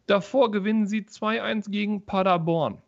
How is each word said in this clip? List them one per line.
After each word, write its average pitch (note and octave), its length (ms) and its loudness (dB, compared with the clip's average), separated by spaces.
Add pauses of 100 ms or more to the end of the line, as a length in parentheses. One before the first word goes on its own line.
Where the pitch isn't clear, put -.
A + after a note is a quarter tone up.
Davor A3+ 440 2
gewinnen G#3+ 360 0
sie G#3 200 -4
zwei A3 360 -4
eins A3 280 -4
gegen G#3 340 -4
Paderborn. E3+ 840 0